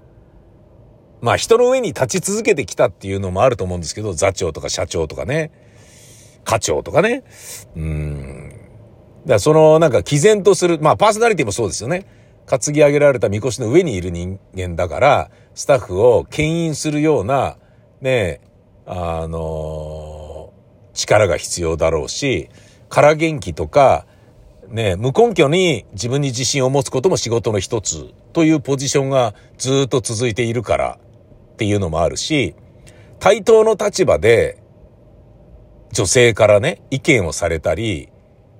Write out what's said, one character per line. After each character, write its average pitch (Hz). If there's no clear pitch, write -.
ま 117
あ、 -
人 -
の 247
上 262
に 202
立 131
ち 190
続 220
け 208
て 131
き -
た 131
っ 98
て -
い 98
う 98
の 95
も 95
あ 135
る 110
と 95
思 90
う -
ん 87
で 78
す -
け 104
ど、 104
座 92
長 85
と 78
か 71
社 90
長 82
と -
か 69
ね、 151
課 110
長 71
と 85
か 147
ね。 233
う 80
ん。 73
だ -
か 127
ら 107
そ 151
の 156
な 165
ん -
か 107
毅 147
然 208
と 196
す 180
る、 170
ま 151
あ、 107
パ 202
ー 220
ソ 208
ナ 233
リ 220
テ 143
ィ -
も 101
そ 113
う -
で 78
す -
よ 123
ね。 180
担 135
ぎ 151
上 147
げ 147
ら 143
れ 123
た 117
み 104
こ 131
し -
の 110
上 190
に 127
い 87
る 90
人 90
間 90
だ 90
か 80
ら、 123
ス -
タ 143
ッ 117
フ 92
を 110
牽 156
引 165
す 156
る 147
よ 147
う -
な、 123
ね、 123
あ 85
の 78
ー、 -
力 107
が 80
必 -
要 82
だ 80
ろ 78
う 65
し、 -
空 147
元 156
気 87
と 82
か、 120
ね、 107
無 120
根 226
拠 147
に 165
自 104
分 139
に 139
自 120
信 135
を 127
持 139
つ -
こ 131
と 190
も 156
仕 -
事 117
の 104
一 110
つ -
と 165
い 160
う 151
ポ 139
ジ 135
シ 139
ョ 135
ン 135
が 123
ず 135
っ -
と 139
続 113
い 113
て 120
い 117
る 120
か 76
ら 64
っ -
て 110
い 101
う 101
の 90
も 80
あ 80
る -
し、 131
対 202
等 220
の 220
立 190
場 85
で 92
女 107
性 120
か 107
ら 104
ね、 156
意 135
見 110
を 71
さ 87
れ 82
た 80
り 98
っ -